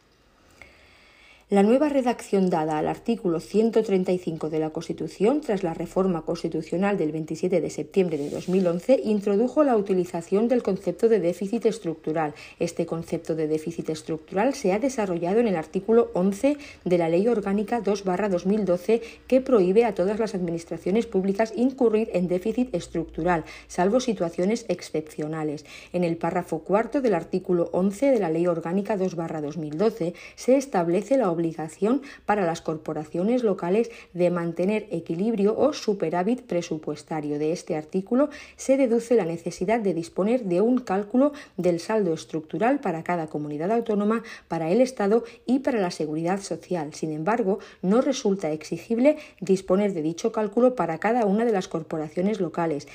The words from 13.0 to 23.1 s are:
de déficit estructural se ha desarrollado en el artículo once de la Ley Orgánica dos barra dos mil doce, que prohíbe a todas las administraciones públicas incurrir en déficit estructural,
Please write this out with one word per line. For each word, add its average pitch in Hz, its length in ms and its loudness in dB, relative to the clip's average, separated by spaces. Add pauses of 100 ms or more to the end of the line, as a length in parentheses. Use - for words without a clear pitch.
de 156 140 0
déficit 160 400 -4
estructural 185 640 -2
se 196 180 0
ha 208 80 2
desarrollado 202 600 0
en 233 80 4
el 180 80 0
artículo 226 560 2
once 196 420 2 (300)
de 175 120 2
la 165 120 2
Ley 180 180 2
Orgánica 208 540 0
dos 196 240 -2
barra 190 240 0
dos 175 160 -2
mil 208 180 2
doce, 180 380 2 (260)
que 262 140 6
prohíbe 214 420 4
a 214 100 0
todas 196 260 0
las 214 140 -2
administraciones 175 720 -2
públicas 196 520 0
incurrir 226 560 2
en 180 160 0
déficit 220 440 -2
estructural, 165 680 -2 (240)